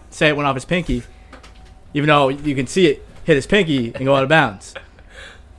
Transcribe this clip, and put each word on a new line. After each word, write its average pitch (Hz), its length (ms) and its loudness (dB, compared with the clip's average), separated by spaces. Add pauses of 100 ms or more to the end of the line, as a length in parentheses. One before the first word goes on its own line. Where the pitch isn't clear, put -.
(100)
say - 180 0
it 151 80 0
went 143 100 -2
off 135 80 0
his 131 100 -10
pinky," 151 380 -4 (920)
even 147 140 0
though 147 200 4
you 147 260 -4
can 127 120 -2
see 185 200 2
it - 200 0 (180)
hit 143 120 4
his 135 100 -2
pinky 143 480 0
and 131 100 -8
go 135 100 2
out 135 80 2
of 131 60 -2
bounds. 139 460 0 (840)